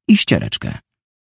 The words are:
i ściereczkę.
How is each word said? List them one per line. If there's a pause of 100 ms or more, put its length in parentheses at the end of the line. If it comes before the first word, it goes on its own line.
i
ściereczkę. (580)